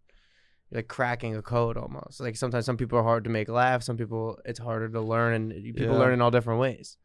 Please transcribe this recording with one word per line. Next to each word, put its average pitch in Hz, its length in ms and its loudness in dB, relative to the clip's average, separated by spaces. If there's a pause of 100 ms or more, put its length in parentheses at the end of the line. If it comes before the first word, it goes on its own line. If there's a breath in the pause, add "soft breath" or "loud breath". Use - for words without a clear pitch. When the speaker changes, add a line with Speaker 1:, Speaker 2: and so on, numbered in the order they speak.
(720)
Speaker 1:
You're, - 100 -6
like, 110 80 -8
cracking 120 480 -2
a 107 60 -8
code 117 360 0
almost. - 420 -12
Like, 117 160 -6
sometimes 123 300 -2
some 123 100 0
people 120 220 2
are 113 40 6
hard 113 220 2
to 113 60 -4
make 110 180 0
laugh. 123 340 2
Some 123 140 -4
people, 113 480 -6
it's 120 160 -8
harder 113 300 -4
to 113 100 -4
learn, 113 340 2
and 110 300 -4
people 113 200 -6
Speaker 2:
Yeah. 131 140 4
Speaker 1:
learn 127 140 6
in 123 80 2
all 120 100 6
different 117 300 2
ways. - 440 -4